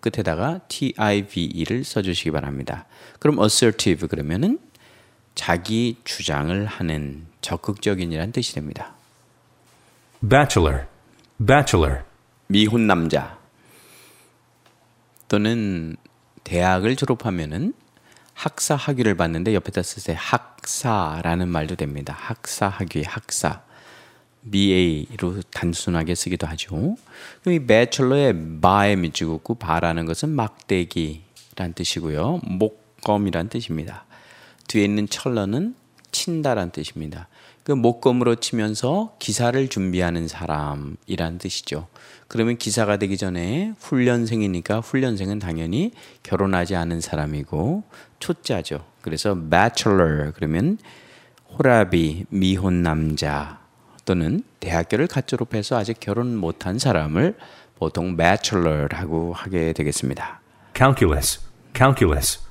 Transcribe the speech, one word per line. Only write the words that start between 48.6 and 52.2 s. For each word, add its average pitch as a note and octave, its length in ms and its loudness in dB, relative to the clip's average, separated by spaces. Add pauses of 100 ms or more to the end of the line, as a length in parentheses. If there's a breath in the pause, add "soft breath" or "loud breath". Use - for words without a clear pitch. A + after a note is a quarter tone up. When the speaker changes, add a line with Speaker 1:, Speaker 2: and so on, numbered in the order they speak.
Speaker 1:
그래서 E2+ 340 -2
bachelor E2+ 1000 4
그러면 F2+ 420 0 (720 soft breath)
호라비, F2+ 800 4